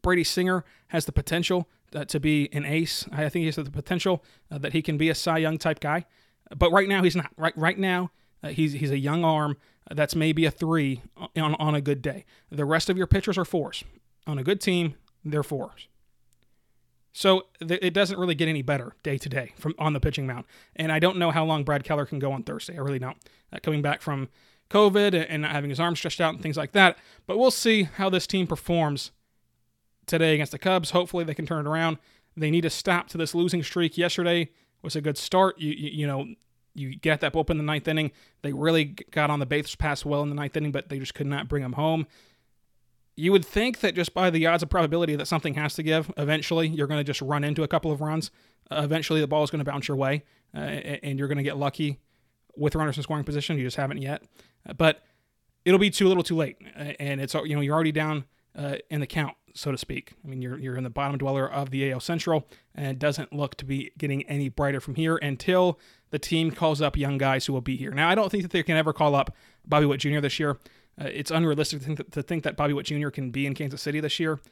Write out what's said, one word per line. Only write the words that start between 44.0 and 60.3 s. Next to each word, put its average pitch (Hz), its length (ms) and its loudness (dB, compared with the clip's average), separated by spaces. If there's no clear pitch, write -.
by 185 160 2
the 160 180 4
odds 170 160 4
of 156 60 -4
probability 165 480 2
that 147 100 -6
something 156 280 0
has 151 220 -2
to 165 60 -6
give, 156 360 0
eventually 156 500 0
you're 151 200 -2
gonna 147 160 0
just 139 180 -4
run 147 220 -2
into 151 180 0
a 147 60 -2
couple 160 220 0
of 147 120 -2
runs. 156 280 -4
Uh, 147 140 -2
eventually 156 380 0
the 143 40 0
ball 151 160 2
is 143 80 -2
gonna 151 140 -2
bounce 139 240 -6
your 139 80 -2
way, 139 280 0
uh, 151 60 -8
a-, 143 420 -8
and 139 160 -4
you're 139 100 -2
gonna 139 140 0
get 143 140 -2
lucky 143 420 -2
with 151 180 0
runners 151 240 0
in 143 60 -4
scoring 147 200 -2
position. 147 320 -2
You 131 80 -2
just 127 120 -6
haven't 139 260 -4
yet. 135 220 -6
Uh, - 60 -12
but 160 280 2
it'll 185 140 8
be 202 120 6
too 196 180 4
little 185 160 4
too 170 120 -2
late. 151 220 -2
Uh, 147 240 -10
and 139 220 -4
it's, 135 120 -6
you 151 200 -2
know, 147 80 0
you're 143 120 0
already 160 180 2
down 151 320 -2
uh, 147 200 -6
in 151 100 -2
the 135 60 -2
count, 151 280 -4
so - 160 -6
to 131 80 -4
speak. - 340 -10
I 147 40 -16
mean, 131 140 -8